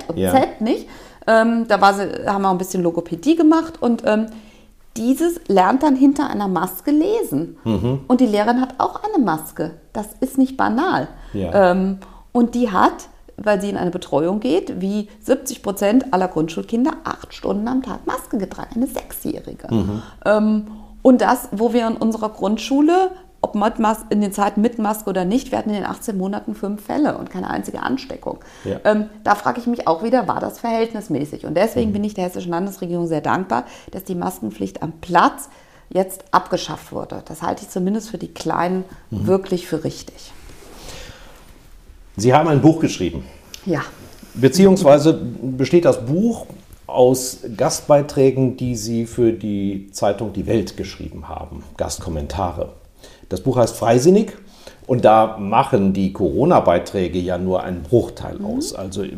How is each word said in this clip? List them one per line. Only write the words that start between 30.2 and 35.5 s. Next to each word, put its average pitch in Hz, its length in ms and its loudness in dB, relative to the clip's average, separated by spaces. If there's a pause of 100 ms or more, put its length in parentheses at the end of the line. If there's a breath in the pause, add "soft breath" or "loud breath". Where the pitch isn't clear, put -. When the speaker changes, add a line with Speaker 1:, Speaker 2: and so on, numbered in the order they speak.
Speaker 1:
war - 140 -2
das - 180 -8
verhältnismäßig? 226 840 -4
Und 151 100 -6
deswegen 226 360 0
Speaker 2:
Mhm. - 20 -4
Speaker 1:
bin 202 100 -2
ich 214 120 -4
der 180 100 -2
hessischen 180 260 -8
Landesregierung 175 560 -4
sehr 156 140 0
dankbar, 185 420 -2 (280 loud breath)
dass 185 120 -12
die 185 120 -8
Maskenpflicht 190 680 -6
am 156 160 -6
Platz 180 480 0 (420 soft breath)